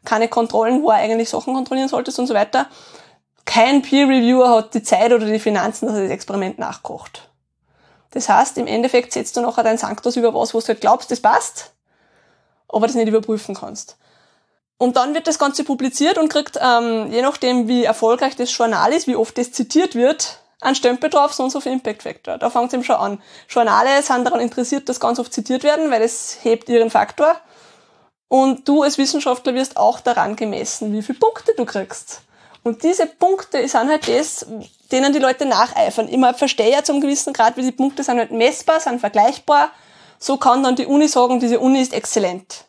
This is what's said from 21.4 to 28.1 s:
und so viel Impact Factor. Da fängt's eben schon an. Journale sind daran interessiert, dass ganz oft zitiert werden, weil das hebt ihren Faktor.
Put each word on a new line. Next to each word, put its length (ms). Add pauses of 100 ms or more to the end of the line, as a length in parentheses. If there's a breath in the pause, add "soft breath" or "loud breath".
und 60
so 100
viel 120
Impact 300
Factor. 360
Da 120
fängt's 240
eben 80
schon 140
an. 260 (260 loud breath)
Journale 540
sind 220
daran 160
interessiert, 480
dass 100
ganz 200
oft 140
zitiert 300
werden, 280
weil 100
das 420
hebt 260
ihren 220
Faktor. 460 (920 soft breath)